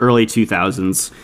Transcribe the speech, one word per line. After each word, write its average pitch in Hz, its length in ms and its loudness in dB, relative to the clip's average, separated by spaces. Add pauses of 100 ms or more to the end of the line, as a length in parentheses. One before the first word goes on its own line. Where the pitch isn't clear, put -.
early 120 260 4
two 110 200 0
thousands. 95 640 -2 (120)